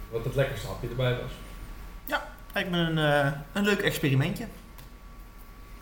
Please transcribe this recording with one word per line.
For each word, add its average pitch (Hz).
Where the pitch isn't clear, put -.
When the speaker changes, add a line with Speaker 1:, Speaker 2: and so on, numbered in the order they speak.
Speaker 1:
wat 113
het 127
lekkerste -
hapje -
erbij 123
was. -
Speaker 2:
Ja, -
lijkt 190
me 175
een, 165
eh, 147
een 202
leuk 202
experimentje. 156